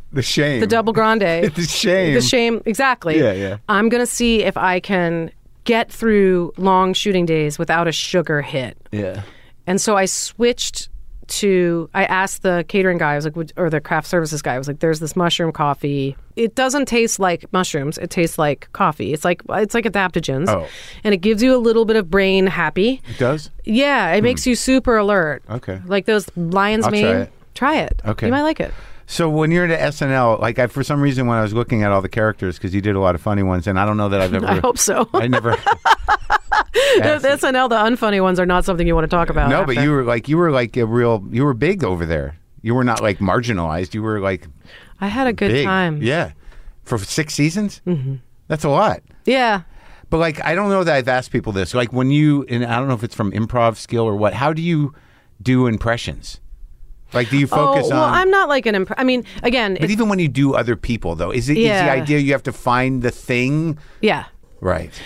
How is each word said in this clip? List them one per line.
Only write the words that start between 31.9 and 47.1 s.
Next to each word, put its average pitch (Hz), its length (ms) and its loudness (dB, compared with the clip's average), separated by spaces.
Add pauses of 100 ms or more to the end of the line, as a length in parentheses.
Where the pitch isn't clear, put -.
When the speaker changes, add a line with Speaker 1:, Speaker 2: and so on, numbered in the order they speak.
Speaker 1:
all 98 100 2
the 95 80 -2
characters, 104 500 -2
'cause 90 140 -6
you 98 80 0
did 101 140 2
a 95 40 0
lot 92 160 4
of 87 60 -6
funny 101 220 0
ones, 92 240 0
and 98 120 0
I 101 60 2
don't 107 120 0
know 104 120 0
that 98 120 2
I've 92 120 0
Speaker 2:
<laughs> - 0 -
Speaker 1:
ever - 140 -2
Speaker 2:
I 196 120 2
hope 247 180 0
so. - 360 0
Speaker 1:
I - 140 0
never 117 340 0
Speaker 2:
<laughs> - 40 -6 (1080)
The 494 320 4
Speaker 1:
asked 302 200 0
it. 269 60 4
Speaker 2:
S - 120 -2
N 269 120 2
L, 254 140 2
the 233 60 0
unfunny 214 460 2
ones 185 180 2
are 185 60 2
not 180 200 2
something 170 220 0
you 165 80 4
wanna 160 120 2
talk 170 220 2
about 151 200 2
Speaker 1:
No, 165 160 2
but 135 120 -2
Speaker 2:
after. 143 60 2
Speaker 1:
you 147 80 2
were, 139 120 2
like, 120 260 -2
you 156 80 2
were, 170 140 4
like, 123 260 0
a 117 80 2
real, 113 440 2
you 117 140 0
were 143 100 2
big 160 300 0
over 90 220 -2
there. 78 320 -4 (240)
You 113 140 -2
were 127 100 2
not, 113 160 0
like, 107 180 0
marginalized. 92 720 -2
You 107 80 -6
were, 107 200 -2
like, 95 260 -4 (540)
Speaker 2:
I 196 60 -4
had 247 200 -2
a 233 60 0
good 196 180 0
Speaker 1:
big. 135 140 2
Speaker 2:
time. 180 360 0
Speaker 1:
Yeah. 139 300 -2 (520)
For 123 140 -4
six 147 360 -4